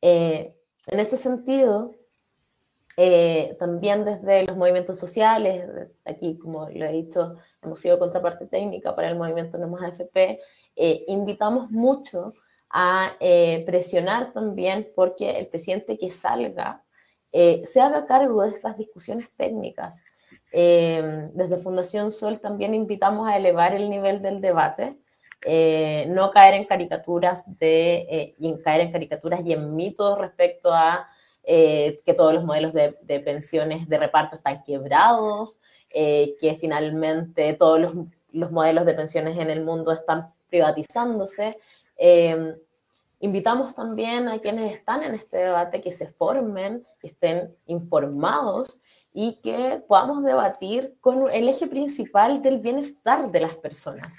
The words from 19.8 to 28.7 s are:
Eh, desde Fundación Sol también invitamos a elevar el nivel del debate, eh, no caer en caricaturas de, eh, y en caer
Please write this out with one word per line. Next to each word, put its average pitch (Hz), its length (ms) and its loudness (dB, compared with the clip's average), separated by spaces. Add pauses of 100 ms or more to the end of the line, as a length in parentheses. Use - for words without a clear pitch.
Eh, 165 760 2
desde 180 240 -2
Fundación 185 560 -4
Sol 214 260 -6
también 208 360 -6
invitamos 214 540 -2
a 208 80 0
elevar 180 380 2
el 202 160 -4
nivel 196 320 -2
del 196 180 -6
debate, 190 560 0 (480)
eh, 156 680 0
no 190 200 2
caer 196 240 10
en 196 100 -2
caricaturas 175 760 -2 (160)
de, 165 500 2
eh, 156 300 -6
y 160 120 -4
en 156 80 -6
caer 160 240 2